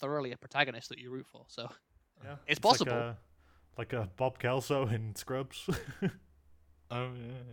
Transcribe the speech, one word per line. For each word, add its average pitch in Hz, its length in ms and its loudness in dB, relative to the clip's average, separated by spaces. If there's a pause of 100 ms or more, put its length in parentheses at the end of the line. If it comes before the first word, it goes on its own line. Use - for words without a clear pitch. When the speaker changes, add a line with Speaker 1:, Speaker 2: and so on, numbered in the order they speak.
Speaker 1:
thoroughly 139 320 -2
a - 60 -10
protagonist 131 500 2
that 120 100 -12
you 123 120 -14
root 131 160 -8
for, - 220 -20
so 117 200 -8 (560)
Speaker 2:
Yeah. 143 120 -12 (120)
Speaker 1:
it's 151 100 4
Speaker 2:
It's - 60 2
like 226 140 12
Speaker 1:
possible. 127 160 2
Speaker 2:
a, 117 240 -2 (580)
like 117 160 -6
a 107 240 0
Bob 131 220 0
Kelso 131 500 2
in 110 260 -2
Scrubs. - 560 -6
<laughs> - 400 -2 (800)
Speaker 3:
Oh, 123 260 -2
yeah, 120 160 -10 (200)